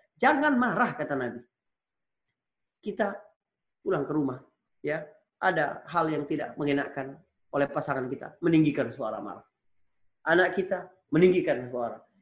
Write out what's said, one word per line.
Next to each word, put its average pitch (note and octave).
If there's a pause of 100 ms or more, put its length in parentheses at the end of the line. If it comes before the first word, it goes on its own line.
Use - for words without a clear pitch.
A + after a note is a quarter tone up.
(140)
"Jangan C#4+
marah," A#3+
kata D3
Nabi. A#2+ (1400)
Kita G3+ (680)
pulang D#3+
ke C#3+
rumah, C3+ (440)
ya, D#3 (360)
ada E3
hal E3
yang D3+
tidak D3
mengenakan C#3+ (360)
oleh C#3+
pasangan C3+
kita, C3+
meninggikan D3
suara A2
marah. G2+ (800)
Anak E3+
kita, F3+ (200)
meninggikan D#3
suara. A#2+ (240)